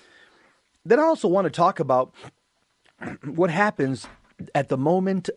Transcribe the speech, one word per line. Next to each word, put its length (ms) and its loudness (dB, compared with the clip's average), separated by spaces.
Then 140 4
I 40 2
also 260 2
want 160 2
to 60 0
talk 300 0
about 340 0
<clears throat> 240 -12
what 260 -2
happens 560 -2
at 140 0
the 100 -2
moment 580 0